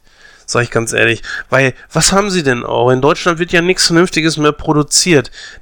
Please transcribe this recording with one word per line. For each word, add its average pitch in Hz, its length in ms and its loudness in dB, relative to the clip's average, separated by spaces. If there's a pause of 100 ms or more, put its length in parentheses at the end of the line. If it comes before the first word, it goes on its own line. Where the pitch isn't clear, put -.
(480)
sag 120 160 -2
ich - 80 -8
ganz 117 220 -2
ehrlich. 113 280 0 (300)
Weil, 131 240 0 (160)
was - 200 0
haben 196 200 0
sie 180 100 -2
denn 127 240 0
auch? 120 240 0
In 131 120 2
Deutschland 170 360 0
wird 175 140 -4
ja 170 100 2
nichts 180 240 0
Vernünftiges 165 520 0
mehr 147 140 2
produziert. 151 800 0 (320)